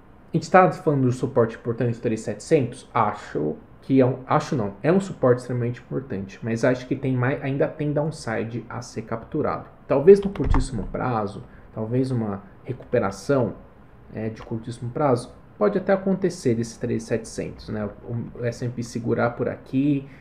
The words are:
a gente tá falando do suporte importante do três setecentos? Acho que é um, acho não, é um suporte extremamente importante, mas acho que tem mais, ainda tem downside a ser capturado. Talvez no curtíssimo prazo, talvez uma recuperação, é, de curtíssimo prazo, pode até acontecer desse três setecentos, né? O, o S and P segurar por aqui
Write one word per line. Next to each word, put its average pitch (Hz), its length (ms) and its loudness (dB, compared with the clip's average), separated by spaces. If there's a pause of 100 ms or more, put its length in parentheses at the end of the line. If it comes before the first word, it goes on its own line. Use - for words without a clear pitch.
(320)
a - 40 0
gente 156 140 -2
tá 185 220 8
falando 147 300 2
do 123 100 4
suporte 120 440 0
importante 117 400 -2
do - 40 -16
três 110 200 -2
setecentos? 123 720 0
Acho 135 640 -2 (260)
que 131 180 4
é 127 60 8
um, 127 200 0
acho 147 300 0
não, 101 260 -2
é 147 80 2
um 190 100 6
suporte 131 400 2
extremamente 120 420 -4
importante, 104 600 -8
mas 117 220 -2
acho 127 220 2
que 131 100 -2
tem 131 180 -2
mais, 127 280 0
ainda 139 260 0
tem 147 240 -4
downside 117 720 -4
a 117 140 -8
ser - 220 -10
capturado. 113 640 -4 (200)
Talvez 147 360 10
no 190 80 -2
curtíssimo 127 540 2
prazo, 110 600 -4 (300)
talvez 123 360 -2
uma 107 320 -2 (200)
recuperação, 120 920 0 (580)
é, 110 160 -4
de 110 100 -14
curtíssimo 117 500 -8
prazo, 143 440 0 (240)
pode 208 180 2
até 196 160 0
acontecer 185 600 0
desse 113 240 -6
três 117 240 -4
setecentos, - 640 -6
né? 107 200 -4 (160)
O, - 340 -8
o 120 60 -6
S 120 200 -4
and 120 60 -2
P 123 120 -6
segurar 117 480 0
por 120 180 -2
aqui 135 600 0 (120)